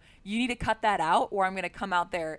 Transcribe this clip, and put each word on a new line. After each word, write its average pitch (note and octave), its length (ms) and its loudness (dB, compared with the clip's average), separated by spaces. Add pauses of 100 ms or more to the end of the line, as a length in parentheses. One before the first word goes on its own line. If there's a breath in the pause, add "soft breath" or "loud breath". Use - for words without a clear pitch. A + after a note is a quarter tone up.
(220 soft breath)
you G#3 160 -4
need B3 80 2
to A#3+ 80 -4
cut - 280 -2
that G3+ 180 2
out F3+ 320 4
or G3 120 2
I'm F#3+ 120 -2
gonna F3+ 120 -4
come F#3+ 240 -6
out F3 200 0
there D#3 260 -6